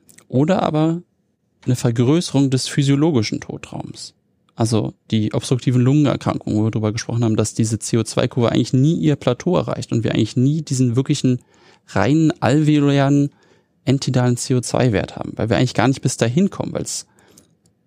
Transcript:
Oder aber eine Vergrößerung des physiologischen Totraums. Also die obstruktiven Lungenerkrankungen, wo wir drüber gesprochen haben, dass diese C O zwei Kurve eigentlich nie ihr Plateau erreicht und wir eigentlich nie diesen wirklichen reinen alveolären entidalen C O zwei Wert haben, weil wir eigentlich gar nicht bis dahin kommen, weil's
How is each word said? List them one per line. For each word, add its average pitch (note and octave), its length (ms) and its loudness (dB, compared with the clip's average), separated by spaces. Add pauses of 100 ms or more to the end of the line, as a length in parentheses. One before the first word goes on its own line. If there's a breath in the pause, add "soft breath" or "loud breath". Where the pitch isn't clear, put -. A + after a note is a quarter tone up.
(280 soft breath)
Oder D3+ 340 2
aber D#3+ 400 0 (640)
eine B2 120 2
Vergrößerung C3+ 720 2
des C3 160 -2
physiologischen C#3 720 0
Totraums. - 720 -14 (420)
Also A2+ 380 -2 (160)
die G#2+ 240 0
obstruktiven B2 480 0
Lungenerkrankungen, C3+ 800 0
wo G#2+ 60 2
wir A2 60 0
drüber G#2+ 200 -2
gesprochen A2+ 320 -4
haben, A2 140 2
dass G#2+ 160 -2
diese A2 260 -2
C - 180 -2
O A2+ 60 2
zwei B2 240 -2
Kurve A#2 240 0
eigentlich - 220 0
nie C#3+ 220 2
ihr D#3 200 2
Plateau D3+ 400 -2
erreicht B2 380 -4
und A#2 100 0
wir A2+ 80 -2
eigentlich - 240 -2
nie C#3+ 260 2
diesen B2+ 360 0
wirklichen C3 440 0 (460 soft breath)
reinen D3 540 2
alveolären C#3+ 880 2 (560 soft breath)
entidalen B2 500 2
C B2+ 200 -2
O B2 40 2
zwei B2+ 320 0
Wert F#2+ 240 -2
haben, - 220 -10
weil A2 120 -4
wir A2+ 60 2
eigentlich B2+ 200 2
gar G#2+ 120 2
nicht C3 140 0
bis - 160 -2
dahin C3+ 320 2
kommen, - 240 -8
weil's - 340 -8 (800 soft breath)